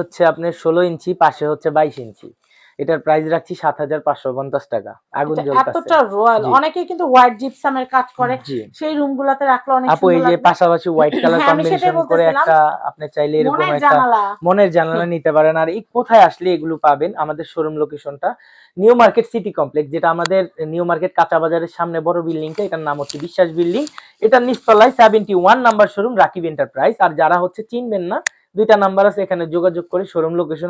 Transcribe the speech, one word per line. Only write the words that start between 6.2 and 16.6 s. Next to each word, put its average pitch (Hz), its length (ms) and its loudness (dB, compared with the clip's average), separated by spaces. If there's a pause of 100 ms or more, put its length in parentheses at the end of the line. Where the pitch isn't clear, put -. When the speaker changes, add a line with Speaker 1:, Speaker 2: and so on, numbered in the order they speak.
Speaker 1:
জি। 226 140 -4
Speaker 2:
অনেকেই 320 320 -2
কিন্তু 349 220 -6
হোয়াইট 247 300 6
জিপসামের 262 540 -6
কাজ 254 120 0 (120)
করে, 247 160 -2 (140)
Speaker 1:
জি। 131 100 -6 (200)
Speaker 2:
সেই 311 200 -4
রুমগুলাতে 277 440 -2 (100)
রাখলে 247 260 -2
অনেক 254 140 -2
Speaker 1:
আপু, - 120 2
Speaker 2:
সুন্দর 175 100 4
Speaker 1:
এই 170 60 2
যে 247 140 2
Speaker 2:
লাগবে। 170 120 0
Speaker 1:
পাশাপাশি 170 480 2
হোয়াইট 151 260 2
কালার 165 180 2
Speaker 2:
হ্যাঁ, 165 140 2
আমি 156 100 0
সেটাই - 140 0
Speaker 1:
কম্বিনেশন 359 340 -2
করে 165 120 4
Speaker 2:
বলতেছিলাম। 269 180 2
Speaker 1:
একটা 165 160 4 (320)
আপনি 156 160 -12 (100)
চাইলে 151 220 -2
এরকম 156 160 0
Speaker 2:
মনের 151 220 -2
Speaker 1:
একটা 285 140 2
Speaker 2:
জানালা। 233 320 2 (240)
Speaker 1:
মনের 190 320 4
জানালা 165 280 0
Speaker 2:
হুম। 175 100 -4
Speaker 1:
নিতে 160 200 -2
পারেন। 156 260 4
আর 160 60 0 (100)
এই 226 40 -10 (140)
কোথায় 226 340 4
আসলে 175 260 -8
এগুলো 160 200 -4 (100)